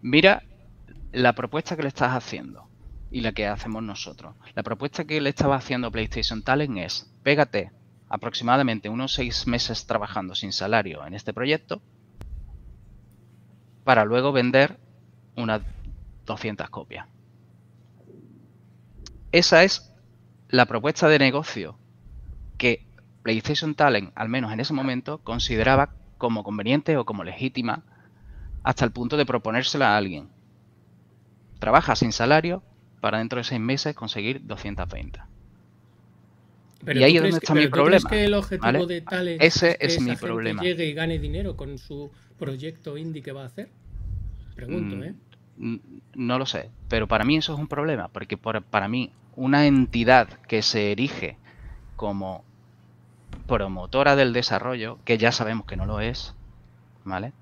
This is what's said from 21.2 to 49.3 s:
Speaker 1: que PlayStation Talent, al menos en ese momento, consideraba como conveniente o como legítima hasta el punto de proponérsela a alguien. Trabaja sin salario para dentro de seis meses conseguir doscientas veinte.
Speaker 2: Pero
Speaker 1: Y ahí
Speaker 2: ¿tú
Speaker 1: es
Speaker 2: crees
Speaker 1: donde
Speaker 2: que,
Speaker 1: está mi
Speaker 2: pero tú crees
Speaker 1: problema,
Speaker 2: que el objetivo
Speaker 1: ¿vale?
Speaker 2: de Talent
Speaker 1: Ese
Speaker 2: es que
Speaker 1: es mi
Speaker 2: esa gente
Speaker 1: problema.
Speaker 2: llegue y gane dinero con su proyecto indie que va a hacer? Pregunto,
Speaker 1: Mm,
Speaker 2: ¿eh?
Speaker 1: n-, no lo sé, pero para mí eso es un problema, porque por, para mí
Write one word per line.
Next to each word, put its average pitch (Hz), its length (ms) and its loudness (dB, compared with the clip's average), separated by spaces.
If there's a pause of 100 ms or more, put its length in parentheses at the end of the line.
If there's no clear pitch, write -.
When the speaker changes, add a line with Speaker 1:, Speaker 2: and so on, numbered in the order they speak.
Speaker 1:
que 120 280 0 (360)
PlayStation 147 520 -2
Talent, 113 400 2
al 110 140 -6
menos 117 240 -2
en 110 80 -4
ese 143 120 -4
momento, 135 460 -4
consideraba 117 720 2 (280)
como 113 240 -2
conveniente 117 540 0
o 120 80 0
como 107 200 -6
legítima 123 600 -6 (800)
hasta - 220 0
el 113 80 2
punto 120 240 -4
de 143 100 2
proponérsela 120 680 2
a - 20 6
alguien. 87 320 -2 (1300)
Trabaja 127 360 4
sin 117 180 2
salario 160 500 2 (380)
para 107 180 0
dentro 117 200 -4
de 117 60 -6
seis 123 160 -2
meses 139 340 -2
conseguir 117 520 -6
doscientas 101 420 -8
veinte. - 320 -12 (1600)
Speaker 2:
Pero 131 160 0
Speaker 1:
Y - 40 10
ahí 151 80 10
Speaker 2:
¿tú 175 40 8
Speaker 1:
es 160 60 6
Speaker 2:
crees 170 120 4
Speaker 1:
donde 160 60 0
Speaker 2:
que, - 60 -8
Speaker 1:
está 160 80 2
mi 151 60 6
Speaker 2:
pero 147 100 4
tú 139 140 4
crees 180 180 6
Speaker 1:
problema, - 80 -6
Speaker 2:
que 214 140 2
el 208 100 2
objetivo 190 380 0
Speaker 1:
¿vale? 180 140 2
Speaker 2:
de 170 160 -6
Talent 175 400 -2
Speaker 1:
Ese 170 280 6
Speaker 2:
es - 80 -2
que - 160 0
Speaker 1:
es 165 60 0
mi 123 120 0
Speaker 2:
esa 120 40 -4
gente 117 100 -8
Speaker 1:
problema. 113 360 -2
Speaker 2:
llegue 170 240 -2
y 147 80 -4
gane 160 240 -2
dinero 156 380 -4
con 139 220 -12
su 143 320 -14 (280)
proyecto 143 580 -10
indie 156 260 -10
que 139 100 -12
va 135 100 -12
a 131 40 -14
hacer? 202 220 -14 (840)
Pregunto, - 420 -6
Speaker 1:
Mm, - 60 -10
Speaker 2:
¿eh? 165 120 -12 (440)
Speaker 1:
n-, 113 220 -6 (340)
no 123 240 -2
lo 131 80 -2
sé, - 240 -8 (180)
pero 113 180 0
para 107 180 2
mí 143 120 4
eso 160 160 -2
es 143 60 -4
un 151 100 -4
problema, 147 400 -2
porque 175 300 -8
por, 110 240 -4
para 101 260 0
mí 120 240 -2 (240)